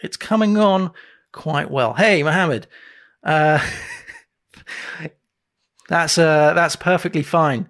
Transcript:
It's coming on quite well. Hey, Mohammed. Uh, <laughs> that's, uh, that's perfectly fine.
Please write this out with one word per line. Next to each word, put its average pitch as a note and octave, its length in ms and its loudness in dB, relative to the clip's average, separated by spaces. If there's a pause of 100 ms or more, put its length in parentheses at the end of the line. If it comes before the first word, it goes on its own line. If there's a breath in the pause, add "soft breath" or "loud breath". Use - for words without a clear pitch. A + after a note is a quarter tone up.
It's - 140 -12
coming G#3+ 400 0
on F#3+ 360 2 (400 loud breath)
quite D3+ 380 -6
well. B2+ 220 0
Hey, F#3 300 2
Mohammed. D#3 440 0 (560 loud breath)
Uh, D3+ 420 2
<laughs> - 1400 -16 (800)
that's, E3 280 0
uh, D#3 380 4
that's E3+ 200 2
perfectly E3+ 480 -2
fine. D3+ 480 0